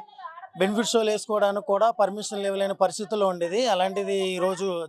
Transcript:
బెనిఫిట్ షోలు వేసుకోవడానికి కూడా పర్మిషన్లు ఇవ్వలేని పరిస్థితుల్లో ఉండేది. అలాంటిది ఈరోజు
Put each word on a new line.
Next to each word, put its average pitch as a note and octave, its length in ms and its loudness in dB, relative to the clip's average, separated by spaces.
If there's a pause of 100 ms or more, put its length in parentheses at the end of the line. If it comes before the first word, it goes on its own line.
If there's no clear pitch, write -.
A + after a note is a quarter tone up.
(580)
బెనిఫిట్ G3+ 280 2
షోలు A3+ 240 2
వేసుకోవడానికి G3+ 560 0
కూడా G3+ 240 4
పర్మిషన్లు G3+ 560 -2
ఇవ్వలేని G3 280 -2
పరిస్థితుల్లో G3+ 540 0
ఉండేది. F3+ 380 0
అలాంటిది G3 500 0
ఈరోజు F#3 720 -2